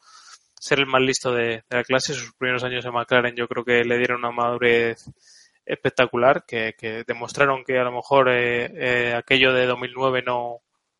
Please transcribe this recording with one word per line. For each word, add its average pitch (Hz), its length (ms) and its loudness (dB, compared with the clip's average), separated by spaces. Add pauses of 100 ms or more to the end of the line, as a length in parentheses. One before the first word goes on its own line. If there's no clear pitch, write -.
(580)
ser 143 200 0
el 139 80 2
más 131 160 2
listo 131 320 0
de, 117 340 -2
de 127 80 -4
la 120 80 0
clase. 131 300 -2
Sus 120 180 -10
primeros 127 320 -2
años 127 220 -6
en 120 80 -6
McLaren 120 420 0
yo 120 100 -4
creo 120 160 -6
que 120 220 2
le 120 140 0
dieron 123 220 -2
una 120 100 -4
madurez 120 720 0 (640)
espectacular, 127 840 2
que, 113 300 -4
que 117 280 -8
demostraron 123 560 -2
que 127 160 0
a 123 60 2
lo 123 80 -4
mejor, 127 380 2
eh, 120 440 0
eh, 123 400 0
aquello 131 380 2
de 127 140 2
dos 123 120 -2
mil 123 160 -8
nueve 127 300 0
no, 120 360 -6 (400)